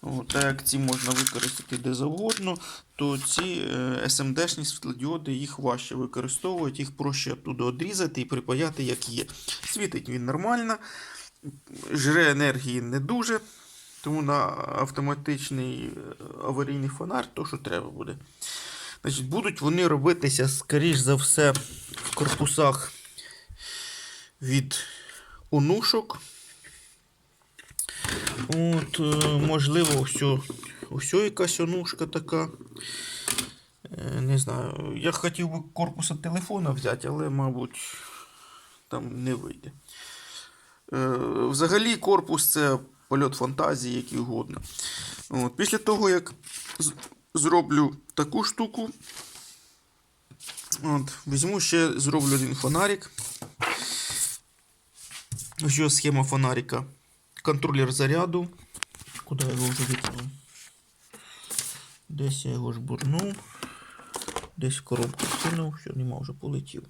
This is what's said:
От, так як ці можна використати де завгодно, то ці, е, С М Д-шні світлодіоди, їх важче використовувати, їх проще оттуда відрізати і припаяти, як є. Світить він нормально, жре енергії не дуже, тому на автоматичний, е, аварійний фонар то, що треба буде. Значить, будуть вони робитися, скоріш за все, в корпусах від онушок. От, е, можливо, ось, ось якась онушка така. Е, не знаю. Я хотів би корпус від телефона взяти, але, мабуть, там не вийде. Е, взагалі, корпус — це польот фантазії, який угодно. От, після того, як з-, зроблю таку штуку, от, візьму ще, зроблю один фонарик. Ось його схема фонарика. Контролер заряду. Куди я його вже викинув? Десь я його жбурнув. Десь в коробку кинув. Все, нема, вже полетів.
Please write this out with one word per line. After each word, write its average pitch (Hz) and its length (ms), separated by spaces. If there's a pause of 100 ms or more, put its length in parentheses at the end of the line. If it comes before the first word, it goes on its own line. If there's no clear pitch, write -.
От, 127 260
так 143 160
як 135 220
ці 139 120
можна 127 320
використати 127 640
де 127 180
завгодно, 180 640 (380)
то 143 220
ці, - 240
е, 127 640
С 135 160
М 135 140
Д-шні 165 300
світлодіоди, 143 680
їх 139 260
важче 127 360
використовувати, 131 800
їх 139 200
проще 139 360
оттуда 123 320
відрізати 160 560
і - 40
припаяти, 143 580
як 123 260
є. 117 180 (380)
Світить - 440
він 123 160
нормально, 220 540 (1120)
жре 151 380
енергії 135 500
не 120 200
дуже, 226 400 (600)
тому 151 220
на 143 160 (400)
автоматичний, 135 1040
е, 120 60 (540)
аварійний 139 440
фонар 175 460
то, - 120
що - 120
треба 107 320
буде. - 260 (840)
Значить, 131 240
будуть 185 340
вони 170 260
робитися, 143 640
скоріш 147 500
за 131 160
все, 139 380 (420)
в - 200
корпусах 143 800 (1500)
від 135 340 (720)
онушок. 208 680 (2250)
От, 165 520
е, 151 280
можливо, 151 720
ось, 135 420 (480)
ось - 240
якась 196 460
онушка 170 460
така. 160 420 (1400)
Е, - 360
не 135 180
знаю. 123 580
Я 160 160
хотів 170 360
би 160 100 (140)
корпус 156 380
від 147 120
телефона 180 480
взяти, 131 380
але, 151 220
мабуть, 131 680 (920)
там 123 360
не 127 100
вийде. - 380 (1200)
Е, 131 240 (340)
взагалі, 190 460
корпус — 185 560
це 143 260 (300)
польот 139 260
фантазії, 131 640
який 123 220
угодно. 123 440 (640)
От, 123 280
після 214 220
того, 214 320
як 175 240 (440)
з-, - 140 (420)
зроблю 147 640 (180)
таку 151 300
штуку, 220 460 (1900)
от, 147 300 (140)
візьму 170 340
ще, 165 400
зроблю 139 340
один 131 200
фонарик. 180 560 (2500)
Ось 143 140
його 151 120
схема 139 340
фонарика. 131 600 (580)
Контролер 139 500
заряду. 170 560 (760)
Куди 135 220
я 135 60
його 127 160
вже 131 140
викинув? 123 460 (1800)
Десь 139 360
я 127 60
його 120 220
жбурнув. 135 600 (1200)
Десь 131 220
в - 60
коробку 123 420 (160)
кинув. 165 320
Все, - 160
нема, 127 280
вже 135 140
полетів. 139 560